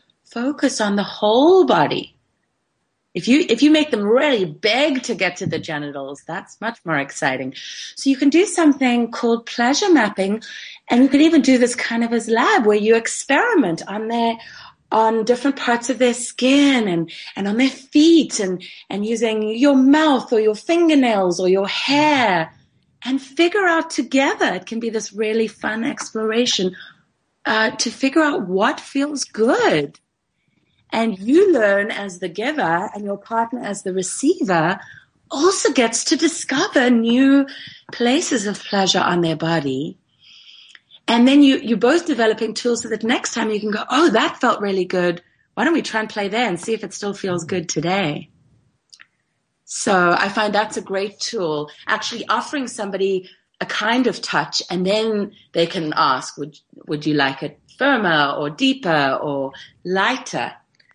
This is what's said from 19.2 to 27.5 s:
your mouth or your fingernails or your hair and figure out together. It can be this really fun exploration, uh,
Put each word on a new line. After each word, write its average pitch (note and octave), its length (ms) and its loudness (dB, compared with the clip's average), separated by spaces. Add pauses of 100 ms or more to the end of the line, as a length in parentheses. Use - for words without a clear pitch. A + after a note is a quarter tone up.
your C#4+ 200 4
mouth C4+ 560 4
or A3 80 4
your G#3+ 140 2
fingernails B3 840 2
or F#3 80 0
your G3 200 2
hair B3+ 840 0 (520)
and C4 160 -2
figure F4 460 0
out E4 240 0
together. C#4+ 640 0
It F#3 120 -10
can A3+ 140 -8
be A3+ 100 -6
this G#3+ 220 -8
really A3 360 -2
fun G#3+ 360 -8
exploration, A3 920 -4 (720)
uh, A3 260 0